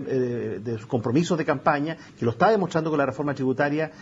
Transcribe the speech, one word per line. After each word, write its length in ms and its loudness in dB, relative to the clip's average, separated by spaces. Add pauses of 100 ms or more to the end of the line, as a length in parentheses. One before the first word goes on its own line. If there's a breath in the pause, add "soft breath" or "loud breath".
eh, 560 -2
de 140 -4
sus 80 -14
compromisos 520 0
de 80 -4
campaña, 520 0 (220 loud breath)
que 60 -2
lo 60 2
está 200 4
demostrando 380 0
con 100 2
la 60 2
reforma 280 -4
tributaria, 580 0 (100)